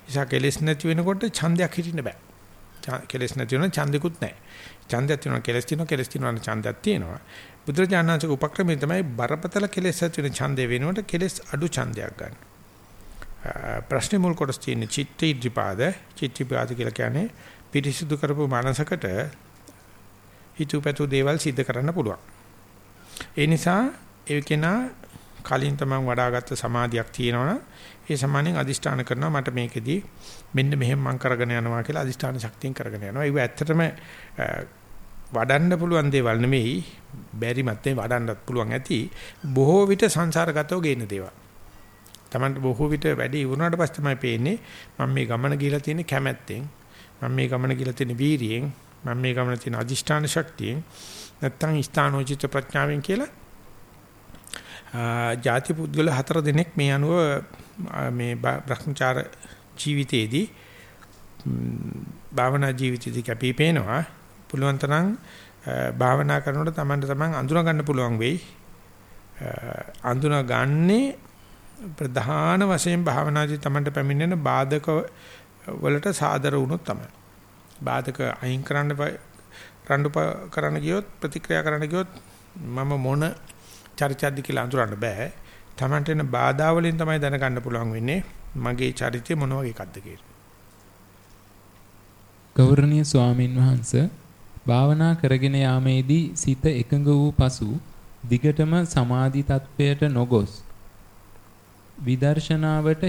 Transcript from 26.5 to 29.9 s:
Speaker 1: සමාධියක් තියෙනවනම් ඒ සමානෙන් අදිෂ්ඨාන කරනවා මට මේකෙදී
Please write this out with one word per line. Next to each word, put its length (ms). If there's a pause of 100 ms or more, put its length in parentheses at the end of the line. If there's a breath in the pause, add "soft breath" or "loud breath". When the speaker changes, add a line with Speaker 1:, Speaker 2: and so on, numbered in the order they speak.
Speaker 1:
සමාධියක් 560
තියෙනවනම් 480 (440 loud breath)
ඒ 140
සමානෙන් 400
අදිෂ්ඨාන 480
කරනවා 260
මට 220
මේකෙදී 460 (500 loud breath)